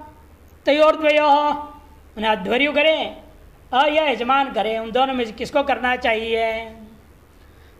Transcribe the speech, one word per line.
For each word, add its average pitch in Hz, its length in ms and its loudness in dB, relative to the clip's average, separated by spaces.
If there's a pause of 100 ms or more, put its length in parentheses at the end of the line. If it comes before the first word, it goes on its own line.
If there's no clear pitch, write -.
(640)
तयोर्द्वयोः, 302 880 4 (640)
उन्हें 220 140 0
अध्वर्यु 220 420 0
करें 294 500 0 (500)
और 294 200 2
या 311 100 2
यजमान 262 480 0
करें, 220 280 -2
उन 226 120 -8
दोनों 262 220 0
में 247 120 -4
से 220 60 -10
किसको 269 320 -2
करना 247 320 -2
चाहिए? 226 800 -4 (1040)